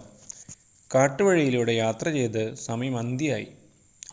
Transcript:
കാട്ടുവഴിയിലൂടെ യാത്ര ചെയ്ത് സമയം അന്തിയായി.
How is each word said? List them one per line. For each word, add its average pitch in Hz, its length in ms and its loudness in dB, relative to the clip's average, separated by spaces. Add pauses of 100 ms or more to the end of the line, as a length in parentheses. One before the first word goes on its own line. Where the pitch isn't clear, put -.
(960)
കാട്ടുവഴിയിലൂടെ 139 760 4
യാത്ര 113 380 0
ചെയ്ത് 113 440 -2
സമയം 123 440 -4
അന്തിയായി. 120 500 -2 (640)